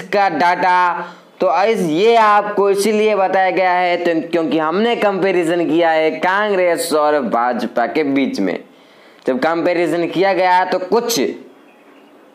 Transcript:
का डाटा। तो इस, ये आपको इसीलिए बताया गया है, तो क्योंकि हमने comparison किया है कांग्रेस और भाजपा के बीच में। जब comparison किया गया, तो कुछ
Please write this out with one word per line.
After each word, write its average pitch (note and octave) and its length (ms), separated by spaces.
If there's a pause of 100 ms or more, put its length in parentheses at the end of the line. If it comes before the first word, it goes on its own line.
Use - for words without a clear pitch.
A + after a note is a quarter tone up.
(120)
का G3+ 160
डाटा। F3+ 640 (480)
तो F3+ 220
इस, G#3+ 180
ये F#3 360
आपको G#3 540
इसीलिए G#3+ 460
बताया F#3+ 340
गया F3+ 220
है, F3+ 240
तो E3+ 340
क्योंकि D#3+ 280
हमने F#3+ 380
comparison F3+ 720
किया E3 240
है D#3+ 200
कांग्रेस F3+ 800
और D3+ 280
भाजपा A#2 680
के D#3 180
बीच C3+ 360
में। F2+ 180 (680)
जब C3 120
comparison E3+ 680
किया F3+ 260
गया, F3+ 320
तो F#3 140
कुछ F#3 420 (1160)